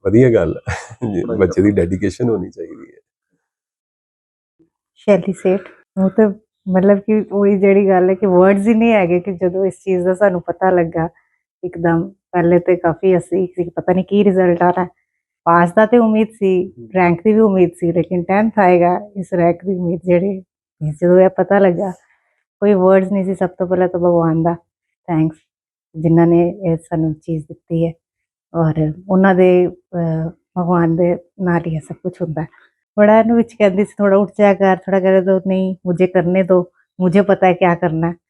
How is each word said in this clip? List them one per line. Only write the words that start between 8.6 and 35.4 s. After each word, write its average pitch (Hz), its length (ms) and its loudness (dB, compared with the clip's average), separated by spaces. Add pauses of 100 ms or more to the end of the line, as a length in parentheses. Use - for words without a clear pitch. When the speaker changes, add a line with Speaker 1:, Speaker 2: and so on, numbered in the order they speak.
Speaker 3:
ਹੀ 233 60 2
ਨਹੀਂ 226 200 2
ਹੈਗੇ 180 260 0
ਕਿ 185 140 -6
ਜਦੋਂ 185 320 -2
ਇਸ 185 80 -2
ਚੀਜ਼ 180 320 -4
ਦਾ 185 80 0
ਸਾਨੂੰ 185 280 0
ਪਤਾ 175 280 -4
ਲੱਗਾ 170 400 -2 (540)
ਇੱਕਦਮ। 170 460 -4 (220)
ਪਹਿਲੇ 175 280 0
ਤੇ 175 160 0
ਕਾਫੀ 175 420 -2
ਅਸੀਂ 175 300 -4
ਸੀ, 175 220 -8
ਪਤਾ 175 240 -4
ਨਹੀਂ 185 120 -2
ਕੀ 202 180 0
ਰਿਜ਼ਲਟ 180 400 2
ਆਣਾ। 175 240 0 (560)
ਪਾਸ 170 300 2
ਦਾ 220 120 4
ਤੇ 226 120 2
ਉਮੀਦ 220 300 2
ਸੀ, 190 520 -2
Speaker 4:
ਹਮ। 120 160 -20
Speaker 3:
ਰੈਂਕ 175 280 2
ਦੀ 220 100 2
ਵੀ 214 60 2
ਉਮੀਦ 190 300 2
ਸੀ, 170 220 -4
ਲੇਕਿਨ 170 320 -4
ਟੈਂਥ 214 360 -2
ਆਏਗਾ, 180 580 2
ਇਸ 190 160 -8
ਰੈਂਕ 175 320 0
ਦੀ 190 100 -4
ਉਮੀਦ 175 300 -4
ਜਿਹੜੀ, 185 360 0 (500)
ਜਦੋਂ 180 280 2
ਇਹ 185 100 6
ਪਤਾ 190 300 0
ਲੱਗਾ, 185 320 0 (680)
ਕੋਈ 208 140 2
ਵਰਡਸ 190 380 2
ਨਹੀਂ 196 120 -2
ਸੀ। 190 120 -4
ਸਭ 180 120 -4
ਤੋਂ 180 200 -6
ਪਹਿਲਾਂ 185 200 0
ਤਾਂ 180 120 -6
ਭਗਵਾਨ 170 440 0
ਦਾ 170 100 0 (540)
ਥੈਂਕਸ, 160 300 -2 (600)
ਜਿਨ੍ਹਾਂ 165 300 2
ਨੇ 170 220 2
ਇਹ 180 280 -6
ਸਾਨੂੰ 160 360 -4
ਚੀਜ਼ 156 300 -10
ਦਿੱਤੀ 165 440 -6
ਹੈ, 165 60 -8 (640)
ਔਰ 156 380 -2 (160)
ਉਹਨਾਂ 190 260 4
ਦੇ, 180 320 4
ਅਹ, 165 600 -6 (280)
ਭਗਵਾਨ 170 380 0
ਦੇ 175 220 0 (240)
ਨਾਲ 170 260 -2
ਹੀ 160 80 -6
ਇਹ 156 40 -6
ਸਭ - 160 -14
ਕੁਛ - 260 -12
ਹੁੰਦਾ 156 200 -6
ਹੈ। 170 60 -10 (500)
ਬੜਾ 214 220 4
ਇਹਨੂੰ 226 180 0
ਵਿੱਚ 233 160 -2
ਕਹਿੰਦੀ 202 320 0
ਸੀ, - 120 -20
"ਥੋੜਾ 202 200 2
ਉੱਠ 202 220 -2
ਜਾਇਆ 202 140 4
ਕਰ, 190 220 2
ਥੋੜਾ 190 240 -4
ਕਰ 190 220 2
ਦੋ।" 190 260 0